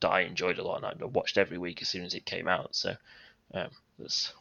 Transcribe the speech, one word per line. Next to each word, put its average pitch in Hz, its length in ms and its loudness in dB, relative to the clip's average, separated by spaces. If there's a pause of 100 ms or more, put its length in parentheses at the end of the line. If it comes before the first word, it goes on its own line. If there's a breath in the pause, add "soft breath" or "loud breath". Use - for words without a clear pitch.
that 87 80 4
I 92 120 6
enjoyed 90 380 0
a 92 60 -4
lot, - 200 -2
and - 180 -6
I - 20 -2
watched - 320 0
every 92 220 4
week 87 240 -4
as - 60 -2
soon 90 160 -2
as 90 100 -4
it - 100 -6
came 87 220 -4
out. 87 300 2
So, - 180 0 (580 soft breath)
um, - 180 -4 (280)
that's - 420 -4